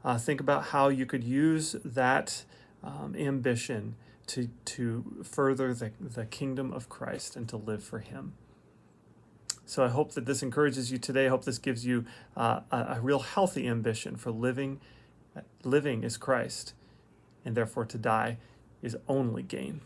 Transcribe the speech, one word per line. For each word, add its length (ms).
uh, 120
think 220
about 280
how 200
you 180
could 160
use 600
that, 640
um, 320
ambition 840
to, 200
to 580
further 520
the, 260
the 260
kingdom 460
of 160
Christ 480
and 140
to 80
live 260
for 160
him. 360
So 180
I 60
hope 240
that 120
this 160
encourages 520
you 40
today. 280
I 20
hope 160
this 140
gives 280
you, 200
uh, 240
a, 60
a 240
real 180
healthy 480
ambition 480
for 160
living. 480
Living 440
is 100
Christ, 580
and 100
therefore 300
to 140
die 400
is 140
only 340
gain. 420